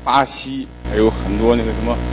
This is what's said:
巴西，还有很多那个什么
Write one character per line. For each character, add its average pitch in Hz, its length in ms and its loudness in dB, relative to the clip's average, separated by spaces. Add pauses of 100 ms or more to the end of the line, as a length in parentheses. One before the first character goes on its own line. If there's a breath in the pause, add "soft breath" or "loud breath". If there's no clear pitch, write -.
巴 135 220 4
西， 131 420 -6 (220)
还 107 80 -2
有 110 120 6
很 101 280 -4
多 117 180 4
那 117 80 0
个 113 80 -2
什 107 140 -4
么 117 100 0 (180)